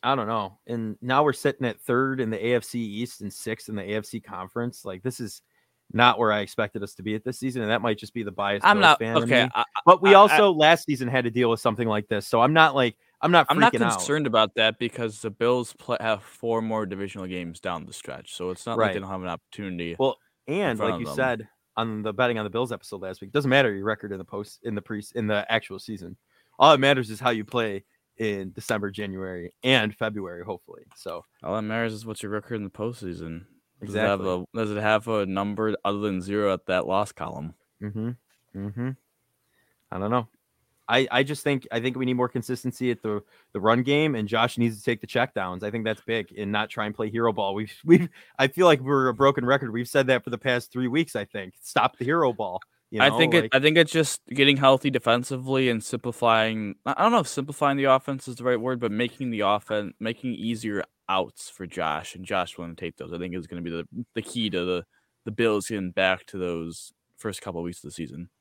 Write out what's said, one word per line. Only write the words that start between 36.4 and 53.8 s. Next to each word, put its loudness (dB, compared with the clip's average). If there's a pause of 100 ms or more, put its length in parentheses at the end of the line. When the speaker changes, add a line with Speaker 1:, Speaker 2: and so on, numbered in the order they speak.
Speaker 2:
at -6
that 0
loss 0
column? -10 (280)
Speaker 1:
Mm-hmm. -6 (460)
Mm-hmm. -6 (1000)
I -8
don't -2
know. 0 (600)
I, 2
I 2
just -6
think, -2
I -2
think -4
we -4
need 0
more 0
consistency -4
at -4
the, -4 (280)
the -6
run 4
game, 2
and -4
Josh 0
needs 0
to -20
take -2
the -14
checkdowns. -4
I -6
think -6
that's -4
big, -6
and -6
not -2
try -6
and -6
play -4
hero 0
ball. -2
We've, -6 (100)
we've, 8 (300)
I 4
feel 4
like 8
we're 2
a -2
broken 4
record. 2
We've -4
said 2
that 2
for -10
the -4
past -2
three -2
weeks, -2
I -4
think. -12
Stop 0
the -6
hero 2
ball. -6 (280)
You 0
Speaker 2:
I 8
Speaker 1:
know, 0
Speaker 2:
think 4
Speaker 1:
like 6
Speaker 2:
it, -2
I 6
think 4
it's 4